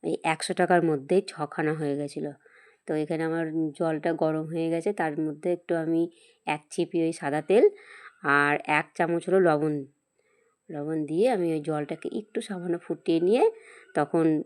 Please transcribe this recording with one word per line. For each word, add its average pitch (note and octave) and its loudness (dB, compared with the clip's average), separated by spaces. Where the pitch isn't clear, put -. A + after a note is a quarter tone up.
এই E3 -2
একশো D#3+ -2
টাকার F3 4
মধ্যেই D#3+ 2
ছখানা D3+ -4
হয়ে D3+ -2
গেছিলো। D3 -6
তো - -6
এখানে D#3 -2
আমার D#3+ -2
জলটা D#3+ -2
গরম D#3+ 0
হয়ে E3 -4
গেছে, E3 -2
তার D#3+ -2
মধ্যে D#3 -4
একটু F3 -4
আমি E3 0
এক D3+ -4
ছিপি E3+ -2
ওই E3 0
সাদা D3+ -4
তেল G3+ 4
আর C#3+ 4
এক D3+ 2
চামচ E3+ 0
হলো F#3 4
লবণ, D#3 4
লবণ D#3 -6
দিয়ে E3 2
আমি F#3 0
ওই D#3 -2
জলটাকে D3+ -6
একটু G#3+ -8
সামান্য F3+ -6
ফুটিয়ে E3 -2
নিয়ে G#3 4
তখন D#3 2